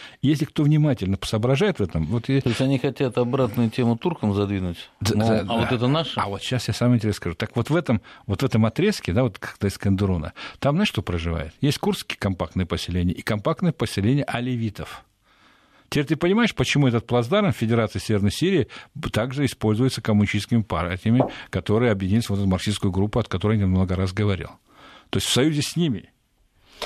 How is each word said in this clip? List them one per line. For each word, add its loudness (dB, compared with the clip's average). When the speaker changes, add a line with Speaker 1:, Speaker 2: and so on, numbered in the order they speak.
Speaker 1:
Если 2
кто -4
внимательно 2
соображает 0
в -2
этом, -2
вот -4
я 2
Speaker 2:
То 0
есть -2
они 2
хотят -2
обратную 0
тему 2
туркам -2
задвинуть? -2
Speaker 1:
Да, 0
Speaker 2:
Мол, 2
Speaker 1:
да, 2
Speaker 2:
а -6
Speaker 1:
да. -4
Speaker 2:
вот 0
это 0
наше? 0
Speaker 1:
А -2
вот -6
щас -4
я -4
самое 2
интересное 0
скажу. -6
Так -6
вот -2
в 2
этом, 0
вот -2
в 2
этом 4
отрезке, 0
да, 4
вот -2
как-то -4
Искандеруна, 0
там, 2
знаешь, 2
что -4
проживает? -4
Есть 0
курдские -4
компактные -2
поселения -2
и -10
компактные -2
поселения 0
алевитов. -6
Теперь 0
ты 0
понимаешь, 2
почему 2
этот 0
плацдарм 2
Федерации 0
Северной 2
Сирии 0
также -2
используется 0
коммунистическими 2
партиями, 0
которые 0
объединились 0
в 0
эту 0
марксистскую 0
группу, 0
от -2
которой 0
я 2
много 2
раз -2
говорил. -2
То 0
есть -2
в -4
союзе 2
с -6
ними. -2